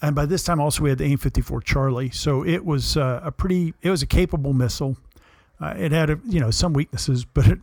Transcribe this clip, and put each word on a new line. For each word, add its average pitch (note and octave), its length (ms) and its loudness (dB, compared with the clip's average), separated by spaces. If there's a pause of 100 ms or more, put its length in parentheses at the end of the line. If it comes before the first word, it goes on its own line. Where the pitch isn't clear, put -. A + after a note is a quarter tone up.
and D3 140 0
by C#3+ 100 0
this E3 180 0
time E3+ 160 0
also D3 240 0
we D3 60 2
had C3 80 2
the D3 80 -2
aim C#3+ 120 2
fifty-four B2 440 -2
Charlie, C3+ 480 0
so C#3 360 -2
it F3 200 0
was, D3 320 0
uh, B2+ 260 0
a D#3 80 -8
pretty, F3+ 500 0
it F3 80 0
was F3+ 120 2
a C#3 60 -4
capable D3+ 460 2
missile. C3 440 0 (640)
Uh, - 160 -6
it E3+ 160 -2
had D#3 160 2
a, D3+ 180 -2
you F3+ 120 0
know, A#2 120 0
some E3+ 220 0
weaknesses, C3+ 500 -2
but B2+ 240 2
it - 160 6